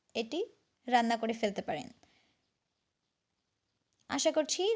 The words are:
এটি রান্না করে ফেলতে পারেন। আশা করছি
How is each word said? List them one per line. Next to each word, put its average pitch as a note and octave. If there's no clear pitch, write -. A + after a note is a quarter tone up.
এটি A#3
রান্না A#3
করে A3+
ফেলতে G#3
পারেন। -
আশা D4
করছি D#4